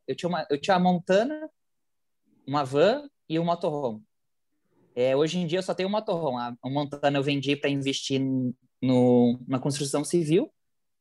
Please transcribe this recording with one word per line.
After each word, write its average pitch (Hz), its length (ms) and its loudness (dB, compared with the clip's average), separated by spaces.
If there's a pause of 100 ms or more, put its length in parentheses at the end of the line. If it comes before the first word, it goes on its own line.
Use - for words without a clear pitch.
eu 135 100 -6
tinha 175 120 -6
uma, 170 200 -4
eu 143 100 0
tinha 190 180 2
a 180 40 4
Montana, 202 720 2 (960)
uma 139 180 -2
van 185 420 2 (220)
e 160 100 0
um 170 60 0
motorhome. 147 580 -2 (920)
É, 127 180 2
hoje 156 240 2
em 180 80 -2
dia 165 120 -2
eu 185 40 -2
só 185 120 -4
tenho 185 140 -2
um 202 40 -2
motorhome. 170 460 -2
A, 120 240 -6
a 127 80 -6
Montana 143 480 0
eu 139 40 0
vendi 143 320 0
pra 143 140 -2
investir 135 520 -2 (600)
no, 123 640 4
na 131 120 -2
construção 143 440 -2
civil. 175 480 0 (500)